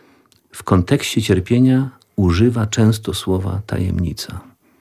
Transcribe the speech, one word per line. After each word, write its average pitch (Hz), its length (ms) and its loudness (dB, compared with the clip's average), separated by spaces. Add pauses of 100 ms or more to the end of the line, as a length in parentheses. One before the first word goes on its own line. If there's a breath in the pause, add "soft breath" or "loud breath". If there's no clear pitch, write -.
(520 soft breath)
w - 100 -18
kontekście 107 600 0
cierpienia 127 680 2 (260)
używa 107 500 2
często 107 480 0
słowa 95 520 -4
tajemnica. 90 720 -4 (400 soft breath)